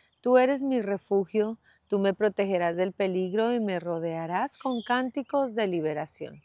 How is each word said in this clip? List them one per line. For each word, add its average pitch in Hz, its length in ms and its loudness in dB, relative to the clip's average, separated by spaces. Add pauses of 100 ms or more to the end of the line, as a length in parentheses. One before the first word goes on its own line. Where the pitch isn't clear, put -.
(200)
"Tú 247 180 6
eres 262 260 4
mi 262 180 0
refugio, 202 760 -2 (300)
tú 202 140 0
me 196 140 2
protegerás 190 600 0
del 185 160 0
peligro 185 640 0
y 240 60 0
me 196 180 -2
rodearás 170 800 -4
con 247 240 -4
cánticos 254 720 -2
de 214 140 0
liberación". 156 760 -4